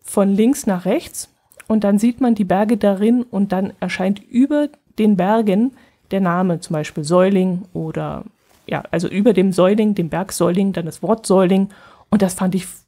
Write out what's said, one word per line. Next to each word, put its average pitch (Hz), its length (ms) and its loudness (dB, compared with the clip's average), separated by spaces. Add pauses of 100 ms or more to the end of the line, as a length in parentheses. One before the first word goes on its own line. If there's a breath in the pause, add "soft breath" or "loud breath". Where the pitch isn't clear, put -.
von 196 260 0
links 220 360 0
nach 180 200 -2
rechts - 460 -4 (360)
und 220 160 0
dann 202 160 2
sieht 240 220 0
man 233 140 2
die 214 80 0
Berge 196 320 0
darin 208 460 2
und 196 300 -2
dann 190 280 -2
erscheint 190 400 -4
über 294 480 0 (300)
den 214 180 2
Bergen 208 580 2 (360 soft breath)
der 190 120 -2
Name, 180 380 0
zum - 140 -10
Beispiel 156 300 -6
Säuling 185 580 2 (100)
oder, 160 540 -8 (400)
ja, - 260 -8
also 170 160 -2
über 202 240 2
dem 190 220 2
Säuling, 208 420 2
dem 170 140 -4
Berg 180 240 -6
Säuling, 180 400 0
dann 165 140 -6
das - 160 -14
Wort 226 240 -2
Säuling 190 420 2 (400 loud breath)
und 196 140 2
das 185 100 0
fand 185 220 -2
ich 185 120 -4 (200)